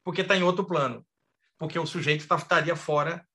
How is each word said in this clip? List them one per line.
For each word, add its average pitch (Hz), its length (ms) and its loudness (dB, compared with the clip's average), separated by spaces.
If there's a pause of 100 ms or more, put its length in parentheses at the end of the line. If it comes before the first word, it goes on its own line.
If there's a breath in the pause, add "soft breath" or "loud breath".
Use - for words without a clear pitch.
porque 185 180 -2
tá 196 140 2
em 180 60 2
outro 180 220 2
plano, 139 400 -2 (540)
porque 165 180 -6
o 160 80 -2
sujeito 151 400 -2
tá, 175 120 2
estaria 165 400 0
fora 156 580 0